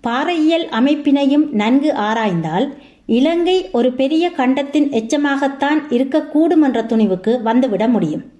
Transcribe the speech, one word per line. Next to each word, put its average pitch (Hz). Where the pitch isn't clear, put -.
பாறையியல் 320
அமைப்பினையும் 285
நன்கு 254
ஆராய்ந்தால், 208
இலங்கை 339
ஒரு 247
பெரிய 302
கண்டத்தின் 277
எச்சமாகத்தான் 277
இருக்கக்கூடும் 302
என்ற 233
துணிவுக்கு 220
வந்துவிட 226
முடியும். 180